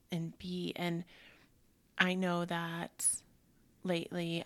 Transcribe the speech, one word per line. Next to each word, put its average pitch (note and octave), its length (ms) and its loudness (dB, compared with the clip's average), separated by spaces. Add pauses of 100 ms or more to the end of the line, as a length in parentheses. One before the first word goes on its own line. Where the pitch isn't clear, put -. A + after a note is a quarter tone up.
(100)
and E3 280 -4
be. F3+ 360 -4
And F3 300 -2 (920)
I F#3 180 4
know F3 300 2
that E3+ 640 -2 (760)
lately E3+ 640 0